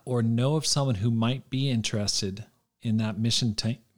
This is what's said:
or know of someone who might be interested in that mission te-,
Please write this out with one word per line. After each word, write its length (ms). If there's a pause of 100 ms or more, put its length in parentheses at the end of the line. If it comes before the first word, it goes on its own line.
or 180
know 320
of 100
someone 300
who 160
might 380
be 200
interested 760 (360)
in 160
that 220
mission 340
te-, 280 (160)